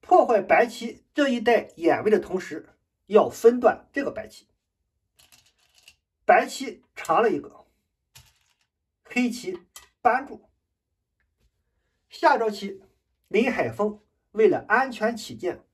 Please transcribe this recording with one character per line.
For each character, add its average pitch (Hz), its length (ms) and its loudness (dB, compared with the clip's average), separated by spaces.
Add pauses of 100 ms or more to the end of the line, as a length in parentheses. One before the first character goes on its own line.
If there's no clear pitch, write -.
破 330 240 4
坏 220 160 2
白 240 260 2
棋 - 460 -14
这 285 160 0
一 240 100 -2
带 233 380 0
眼 302 260 0
位 214 80 2
的 190 80 4
同 185 200 -6
时， - 360 -14 (300)
要 196 240 4
分 247 300 2
断 - 340 0
这 285 100 -6
个 - 80 -6
白 - 160 -14
棋。 - 200 -20 (1800)
白 214 220 4
棋 - 360 -14 (120)
长 165 260 0
了 226 100 2
一 147 80 -4
个， - 260 -20 (1400)
黑 247 260 -2
棋 370 280 -10 (440)
扳 262 260 0
住。 - 220 -20 (1600)
下 - 280 2
招 220 120 -2
棋， 202 340 -12 (440)
林 240 240 0
海 123 200 -4
峰 208 320 -4 (280)
为 214 160 4
了 - 200 2
安 254 240 0
全 226 240 -4
起 - 200 -14
见 - 280 -8 (100)